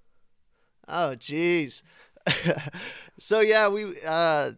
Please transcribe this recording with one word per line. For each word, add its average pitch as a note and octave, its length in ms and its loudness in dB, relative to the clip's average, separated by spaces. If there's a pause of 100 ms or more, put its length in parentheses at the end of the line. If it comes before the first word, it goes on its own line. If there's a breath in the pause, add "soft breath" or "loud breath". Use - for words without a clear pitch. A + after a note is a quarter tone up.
(880)
Oh, D#3 300 -2
jeez. D#3+ 640 -2 (460 soft breath)
<laughs> D#3+ 340 0 (600 loud breath)
So, A3 200 2
yeah, G#3+ 260 6
we, G3+ 280 -2 (120)
uh, D#3+ 500 2